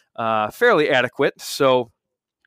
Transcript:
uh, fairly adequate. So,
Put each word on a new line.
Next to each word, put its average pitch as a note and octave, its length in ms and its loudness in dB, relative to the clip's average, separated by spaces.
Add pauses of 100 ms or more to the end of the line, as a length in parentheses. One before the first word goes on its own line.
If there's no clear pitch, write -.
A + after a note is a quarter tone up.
(160)
uh, A2 340 -2
fairly G3 400 0
adequate. C3+ 500 -2
So, B2+ 520 0 (540)